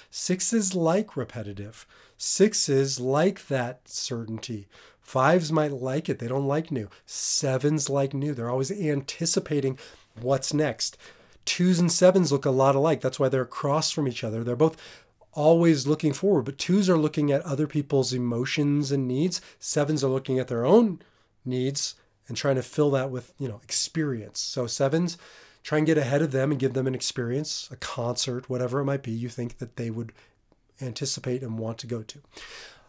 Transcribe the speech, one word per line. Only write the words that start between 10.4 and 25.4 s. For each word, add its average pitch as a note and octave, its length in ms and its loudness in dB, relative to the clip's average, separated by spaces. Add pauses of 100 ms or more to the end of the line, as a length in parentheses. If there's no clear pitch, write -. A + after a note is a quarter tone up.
next. D3 460 -2 (460)
Twos F3+ 340 2
and F3 120 4
sevens F3+ 400 6
look C#3 140 0
a C#3 60 4
lot C3+ 240 4
alike. D3 260 2
That's C3 180 -4
why C3+ 80 4
they're C3 140 2
across C#3+ 480 -2
from D3 180 -2
each A#2+ 160 -4
other. A2+ 200 -4
They're A#2+ 120 -2
both D#3 240 2 (520)
always D#3 560 6
looking D3+ 260 0
forward, F#3 300 2
but C#3 160 -8
twos F#3 280 2
are F3 100 6
looking D3+ 340 2
at C#3 100 2
other D3+ 240 -2
people's C#3 480 0
emotions C3+ 800 0
and C3+ 160 0
needs. D3+ 340 -2 (180)
Sevens D3 440 0
are C3+ 60 2
looking C3 280 0
at B2+ 100 -2
their A#2 160 -2
own G3 360 6 (440)
needs B2+ 520 -2 (320)
and A#2+ 100 -8
trying C#3 180 2
to B2+ 60 0
fill D3 300 0
that C3+ 180 0
with, B2 300 -10
you C#3 80 -6
know, G#2 160 -10
experience. C3 760 -4
So - 280 -4
sevens, D#3+ 500 0 (460)